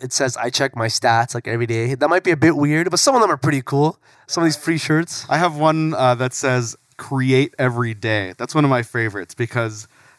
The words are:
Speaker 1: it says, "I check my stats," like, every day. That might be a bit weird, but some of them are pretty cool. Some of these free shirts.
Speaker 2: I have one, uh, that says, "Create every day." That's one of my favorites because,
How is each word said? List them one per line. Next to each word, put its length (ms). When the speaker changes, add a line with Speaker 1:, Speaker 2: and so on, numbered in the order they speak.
Speaker 1:
it 100
says, 260
"I 120
check 260
my 120
stats," 460
like, 140
every 180
day. 300
That 140
might 140
be 80
a 60
bit 180
weird, 340
but 100
some 160
of 60
them 100
are 60
pretty 240
cool. 360
Some 160
of 40
these 100
free 200
shirts. 520
Speaker 2:
I 80
have 200
one, 360
uh, 220
that 180
says, 420
"Create 600
every 360
day." 440
That's 180
one 100
of 40
my 140
favorites 520
because, 520